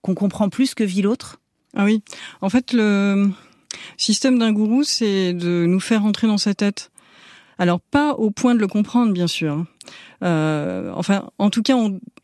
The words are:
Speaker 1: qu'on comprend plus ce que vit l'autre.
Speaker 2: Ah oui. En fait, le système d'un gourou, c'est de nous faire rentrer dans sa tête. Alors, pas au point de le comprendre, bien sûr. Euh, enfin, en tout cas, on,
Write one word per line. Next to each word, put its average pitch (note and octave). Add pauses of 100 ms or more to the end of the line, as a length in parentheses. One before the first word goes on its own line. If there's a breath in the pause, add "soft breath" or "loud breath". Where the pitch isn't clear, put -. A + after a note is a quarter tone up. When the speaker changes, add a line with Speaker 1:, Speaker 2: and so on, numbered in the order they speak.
Speaker 1:
qu'on F#3
comprend G3+
plus B3+
ce -
que -
vit G3
l'autre. - (360)
Speaker 2:
Ah G3+
oui. G#3+ (380 loud breath)
En G3
fait, B3
le G3+ (680 loud breath)
système B3
d'un A3+
gourou, G#3+
c'est G3
de F3
nous F3+
faire G#3+
rentrer G#3+
dans G#3+
sa G3+
tête. - (680 loud breath)
Alors, F3
pas C#4+
au A3
point B3
de A3+
le G#3
comprendre, G#3
bien F3
sûr. D#3 (600 loud breath)
Euh, D3+
enfin, G3 (100)
en G3+
tout G#3+
cas, C4
on, G#3 (240)